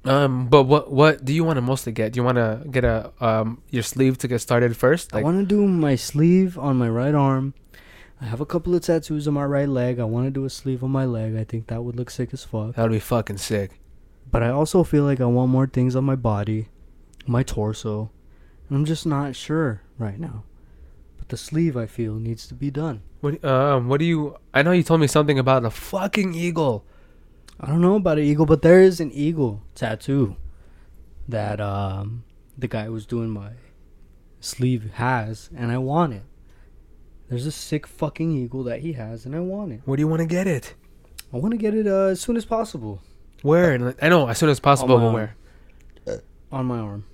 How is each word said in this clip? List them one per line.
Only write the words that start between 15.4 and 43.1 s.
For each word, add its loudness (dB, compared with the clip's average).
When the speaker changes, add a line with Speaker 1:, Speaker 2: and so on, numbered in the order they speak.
Speaker 2:
more 2
things 0
on 0
my 0
body, -2
my 0
torso. -4
And 0
I'm 2
just -4
not -2
sure -2
right -6
now. -12
But -14
the -8
sleeve, -2
I -4
feel, -6
needs -8
to -16
be -6
done. -6
Speaker 1:
What, -4
um, 2
what 2
do 2
you, -2
I 4
know 4
you 4
told 4
me 4
something 4
about 2
a -2
fucking -4
eagle. -2
Speaker 2:
I -10
don't 2
know 6
about 2
an 2
eagle, 4
but 4
there 10
is 6
an -4
eagle -2
tattoo -2
that, -4
um, -6
the -6
guy -6
who -10
was -10
doing -4
my -10
sleeve -4
has, -4
and -6
I -2
want 0
it. -14
There's -6
a -4
sick -8
fucking -6
eagle -4
that -6
he -8
has, -10
and -10
I -6
want -8
it. -14
Speaker 1:
Where -2
do 0
you 2
wanna 0
get -2
it? -4
Speaker 2:
I -6
wanna -2
get -2
it, 0
uh, 2
as 0
soon -2
as -4
possible. -6